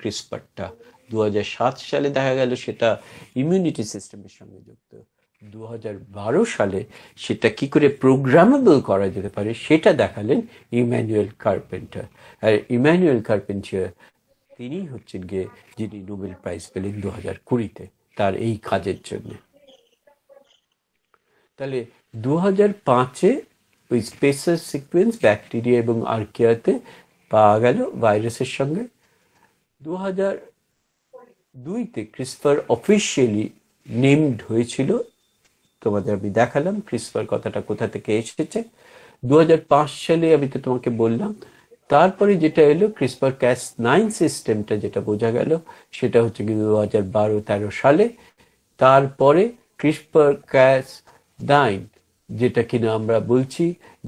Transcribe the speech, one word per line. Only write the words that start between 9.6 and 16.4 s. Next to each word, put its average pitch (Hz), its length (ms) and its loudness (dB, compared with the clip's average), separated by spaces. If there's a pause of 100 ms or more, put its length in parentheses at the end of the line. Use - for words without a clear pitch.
সেটা 160 240 4 (120)
দেখালেন 107 360 -2 (420)
ইম্যানুয়েল 113 480 0 (160)
কার্পেন্টার। - 600 -6 (400)
আর 107 80 4 (240)
ইম্যানুয়েল 147 520 4
কার্পেন্টার 98 580 -4 (720)
তিনি 131 200 -10 (140)
হচ্ছেন 101 280 -14 (100)
গিয়ে 95 160 -6 (320)
যিনি 107 200 -8 (120)
নোবেল 98 220 -10 (100)